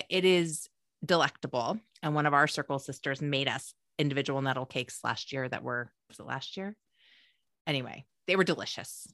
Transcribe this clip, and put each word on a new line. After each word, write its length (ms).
it 160
is 420
delectable. 760
And 140
one 100
of 80
our 140
Circle 320
sisters 420
made 260
us 260
individual 420
nettle 240
cakes 380
last 280
year 160
that 160
were, 280
was 100
it 60
last 320
year? 180
Anyway, 380
they 80
were 80
delicious. 720